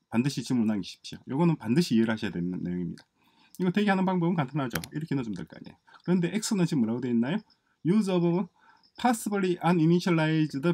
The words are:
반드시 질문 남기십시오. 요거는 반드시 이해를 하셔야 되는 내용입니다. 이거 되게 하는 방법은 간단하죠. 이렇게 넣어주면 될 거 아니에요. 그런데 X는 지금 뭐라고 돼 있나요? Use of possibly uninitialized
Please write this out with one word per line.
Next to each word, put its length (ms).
반드시 340
질문 260
남기십시오. 500
요거는 280
반드시 400
이해를 160
하셔야 180
되는 200
내용입니다. 420
이거 120
되게 200
하는 140
방법은 320
간단하죠. 440
이렇게 220
넣어주면 220
될 100
거 140
아니에요. 180
그런데 300
X는 320
지금 160
뭐라고 180
돼 100
있나요? 280
Use 280
of 340
possibly 640
uninitialized 960